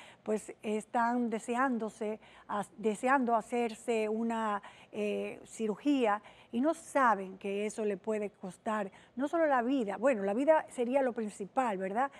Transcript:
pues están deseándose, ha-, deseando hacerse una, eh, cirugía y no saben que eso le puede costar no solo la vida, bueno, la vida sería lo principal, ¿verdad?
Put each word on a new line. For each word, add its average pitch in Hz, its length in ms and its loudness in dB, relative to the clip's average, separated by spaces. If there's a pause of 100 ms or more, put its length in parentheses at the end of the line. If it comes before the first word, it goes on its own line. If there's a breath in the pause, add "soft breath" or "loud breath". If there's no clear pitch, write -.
(220 loud breath)
pues - 400 -4
están 233 680 0
deseándose, 226 880 -2 (280 loud breath)
ha-, 208 160 -2 (120)
deseando 233 580 2
hacerse 226 760 -2
una, 220 540 -2 (300 loud breath)
eh, 202 520 -4
cirugía 220 800 0 (300 loud breath)
y 233 80 -2
no 311 140 2
saben 196 640 0
que 202 260 -4
eso 214 200 -4
le 202 120 0
puede 208 320 -4
costar 202 640 -6 (240 loud breath)
no 262 100 -2
solo 330 200 2
la 262 160 4
vida, 233 340 0
bueno, 214 260 2
la 202 120 0
vida 302 340 4
sería 247 320 0
lo 247 140 0
principal, 214 640 -2
¿verdad? 202 420 0